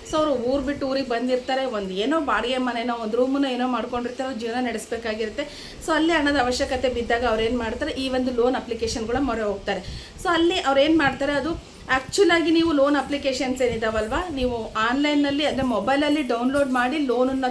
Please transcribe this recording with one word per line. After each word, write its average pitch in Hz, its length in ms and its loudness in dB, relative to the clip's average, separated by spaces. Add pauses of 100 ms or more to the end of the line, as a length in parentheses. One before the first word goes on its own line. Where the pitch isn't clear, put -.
So 330 80 -2
ಅವ್ರು 311 140 2
ಊರ್ 254 320 0
ಬಿಟ್ಟು 269 240 -4
ಊರಿಗೆ 269 200 -2
ಬಂದಿರ್ತಾರೆ, 254 580 0
ಒಂದ್ 208 260 -4
ಏನೋ 247 300 0
ಬಾಡಿಗೆ 247 360 0
ಮನೆನೋ, 240 380 -2
ಒಂದ್ 220 200 -6
ರೂಮನ್ನೋ 269 340 2
ಏನೋ 254 180 0
ಮಾಡ್ಕೊಂಡಿರ್ತಾರೆ, 247 640 -4
ಅವ್ರ 254 100 -8
ಜೀವನ 226 200 -4
ನಡೆಸ್ಬೇಕಾಗಿರುತ್ತೆ. 226 840 -4 (420)
So 349 60 -2
ಅಲ್ಲಿ 320 220 2
ಹಣದ 285 260 2
ಅವಶ್ಯಕತೆ 247 500 0
ಬಿದ್ದಾಗ 240 360 0
ಅವ್ರು 220 180 2
ಏನ್ 247 140 0
ಮಾಡ್ತಾರೆ, 240 340 -4
ಈ 262 180 -4
ಒಂದು 254 320 0
ಲೋನ್ 254 140 4
ಅಪ್ಲಿಕೇಶನ್ಗಳ 226 640 -4
ಮೊರೆ 233 220 0
ಹೋಗ್ತಾರೆ. 202 380 -2 (440)
So 370 80 -2
ಅಲ್ಲಿ 339 280 2
ಅವ್ರು 269 220 4
ಏನ್ 320 160 6
ಮಾಡ್ತಾರೆ, 277 360 2
ಅದು 285 300 -2 (280)
ಆಕ್ಚುಲ್ 269 400 2
ಆಗಿ 339 200 6
ನೀವು 330 220 4
ಲೋನ್ 285 220 4
ಅಪ್ಲಿಕೇಶನ್ಸ್ 285 680 -2
ಏನಿದಾವಲ್ವಾ, 226 680 -2
ನೀವು 247 440 -4
ಆನ್‌ಲೈನ್‌ನಲ್ಲಿ 285 720 2
ಅಂದ್ರೆ 254 220 0
ಮೊಬೈಲಲ್ಲಿ 277 560 2
ಡೌನ್ಲೋಡ್ 254 480 2
ಮಾಡಿ 254 260 2
ಲೋನನ್ನ 262 540 2